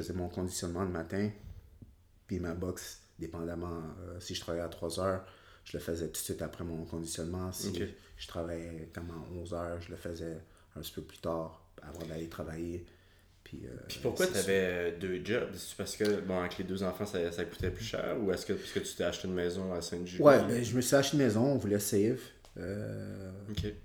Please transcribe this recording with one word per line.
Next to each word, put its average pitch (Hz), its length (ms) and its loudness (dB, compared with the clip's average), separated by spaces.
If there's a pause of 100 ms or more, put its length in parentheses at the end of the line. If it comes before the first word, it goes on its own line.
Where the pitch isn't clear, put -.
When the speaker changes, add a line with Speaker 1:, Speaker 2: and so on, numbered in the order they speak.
Speaker 1:
faisais 85 140 -4
mon 90 160 0
conditionnement 90 540 -2
le 92 60 0
matin, 90 400 0 (960)
puis 92 140 -2
ma 85 140 -2
boxe, 90 460 -6 (180)
dépendamment, 85 640 -6 (180)
euh, 90 200 -10
si - 140 -8
je - 60 -4
travaillais 85 240 -2
à 82 40 -4
trois 82 320 -4
heures, 92 240 2 (400)
je - 120 -10
le 78 60 -4
faisais 85 240 -2
tout 78 60 -6
de - 40 -8
suite - 260 -4
après 80 220 -6
mon 82 220 -4
conditionnement. 85 680 -4
Si - 160 -4
Speaker 2:
Ok. 87 140 -2 (340)
Speaker 1:
je - 100 -10
travaillais 85 680 -6
comme 85 160 -6
à 82 280 -8
onze 85 140 -6
heures, 85 300 -2
je 90 80 -12
le 87 60 -8
faisais 82 420 -6 (360)
un 76 60 -8
petit - 120 -8
peu 82 100 -8
plus - 160 -14
tard, 82 440 -2 (200)
avant 82 240 -10
d'aller 80 220 -6
travailler. 82 580 -6 (580)
Puis, - 220 -12
euh, - 100 -10 (120)
Speaker 2:
Puis - 140 -8
pourquoi 135 240 4
Speaker 1:
c'est 185 60 0
Speaker 2:
t'avais, 101 120 0
Speaker 1:
ça. 98 60 2 (460)
Speaker 2:
euh, - 20 -10
deux 90 260 -2
jobs ? 104 300 0
C'est - 220 -10
parce 95 200 -4
que, 104 240 4
bon, 92 200 0
avec 90 180 -2
les 95 60 -2
deux 95 200 -2
enfants, 92 200 0
ça, 85 280 0
ça 87 120 -2
coûtait - 260 -2
plus - 140 -6
cher, - 380 -2
ou 95 100 4
est-ce 87 140 0
que 101 80 2
parce - 160 -6
que - 80 0
tu - 160 -4
t'es 90 100 2
acheté 87 240 0
une 92 60 0
maison 90 400 0
à 87 80 -2
Sainte-Julie ? 90 400 -2
Speaker 1:
Ouais, 135 240 12
ben, 120 180 2
je 107 100 0
me 127 60 6
suis 131 160 6
acheté 139 220 6
une 143 60 8
maison, 110 200 6
on 139 140 6
voulait 101 220 4
save. 113 380 6 (380)
Euh, 101 760 -6 (200)
Speaker 2:
Ok. 202 220 -2 (120)